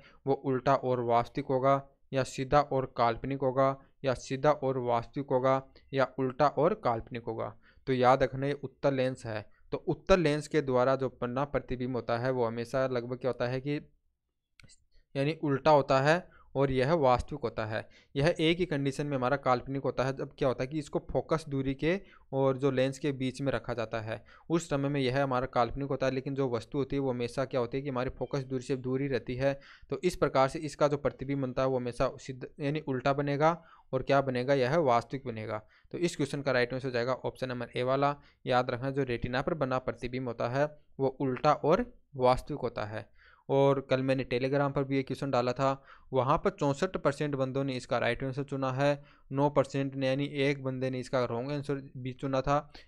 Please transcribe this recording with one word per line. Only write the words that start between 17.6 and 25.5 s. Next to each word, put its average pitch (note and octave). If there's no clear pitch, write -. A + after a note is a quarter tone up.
है। A2
यह D3+
एक E3+
ही F3+
कंडीशन C#3+
में C#3+
हमारा B2+
काल्पनिक C3
होता B2
है, C3
जब C#3+
क्या C#3+
होता B2
है C3
कि D#3
इसको D#3
फोकस D3+
दूरी C3+
के E3+
और C3+
जो C3+
लेंस C3
के D3+
बीच B2+
में C#3
रखा A#2+
जाता A2+
है, A2
उस E3
समय C#3
में C#3+
यह C3
हमारा B2+
काल्पनिक C3